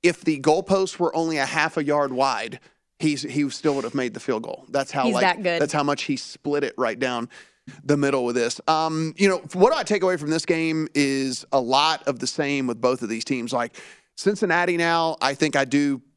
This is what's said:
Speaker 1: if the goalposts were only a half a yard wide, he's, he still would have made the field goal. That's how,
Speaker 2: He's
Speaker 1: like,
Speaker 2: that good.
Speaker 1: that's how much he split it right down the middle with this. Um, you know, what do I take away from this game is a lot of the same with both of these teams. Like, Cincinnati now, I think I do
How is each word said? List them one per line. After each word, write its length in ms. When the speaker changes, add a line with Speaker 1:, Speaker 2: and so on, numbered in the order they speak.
Speaker 1:
if 220
the 160
goalposts 580
were 160
only 220
a 80
half 320
a 80
yard 300
wide, 460
he's, 240
he 280
still 240
would 100
have 100
made 200
the 60
field 220
goal. 260
That's 220
how, 140
Speaker 2:
He's 100
Speaker 1:
like, 80
Speaker 2:
that 200
good. 180
Speaker 1:
that's 120
how 100
much 200
he 160
split 460
it 120
right 220
down 300
the 120
middle 300
with 100
this. 320
Um, 480
you 120
know, 100
what 180
do 60
I 60
take 180
away 160
from 120
this 140
game 500
is 580
a 80
lot 460
of 120
the 80
same 400
with 140
both 220
of 60
these 160
teams. 300
Like, 200
Cincinnati 600
now, 460
I 120
think 220
I 80
do 380